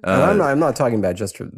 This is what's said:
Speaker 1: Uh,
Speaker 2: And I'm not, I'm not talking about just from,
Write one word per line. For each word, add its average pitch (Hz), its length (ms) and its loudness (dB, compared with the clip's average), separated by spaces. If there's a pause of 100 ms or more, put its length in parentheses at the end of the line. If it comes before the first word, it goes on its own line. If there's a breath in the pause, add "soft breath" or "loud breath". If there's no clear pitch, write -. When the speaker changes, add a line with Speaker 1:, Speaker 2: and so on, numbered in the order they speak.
Speaker 1:
Uh, 92 80 -2
Speaker 2:
And 95 120 4
I'm 202 140 4
not, 165 140 2
I'm 139 80 2
not 156 160 2
talking 120 240 0
about 92 160 0
just 98 220 -8
from, - 200 -12